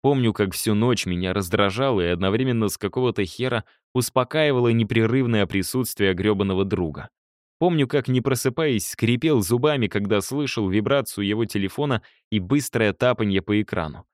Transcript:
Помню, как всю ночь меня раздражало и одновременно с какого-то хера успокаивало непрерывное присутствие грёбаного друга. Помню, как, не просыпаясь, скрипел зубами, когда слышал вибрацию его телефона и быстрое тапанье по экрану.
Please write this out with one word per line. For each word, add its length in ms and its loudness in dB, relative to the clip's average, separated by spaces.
Помню, 300 2
как 180 0
всю 220 -2
ночь 320 0
меня 260 -2
раздражало 720 0
и 60 0
одновременно 600 0
с 80 -6
какого-то 480 -2
хера 400 -4
успокаивало 720 2
непрерывное 800 2
присутствие 680 0
грёбаного 540 0
друга. 420 -4
Помню, 300 2
как, 200 0
не 120 2
просыпаясь, 680 0
скрипел 540 2
зубами, 460 2
когда 340 0
слышал 480 -4
вибрацию 580 0
его 200 0
телефона 560 -2
и 80 0
быстрое 540 0
тапанье 480 2
по 220 0
экрану. 520 -6